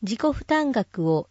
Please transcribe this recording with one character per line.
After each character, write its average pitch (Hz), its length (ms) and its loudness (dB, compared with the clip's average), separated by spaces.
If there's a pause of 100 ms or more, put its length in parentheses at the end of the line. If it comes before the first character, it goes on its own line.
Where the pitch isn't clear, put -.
自 214 160 -4
己 302 160 2
負 - 140 -8
担 302 260 2
額 180 380 -2
を 156 200 0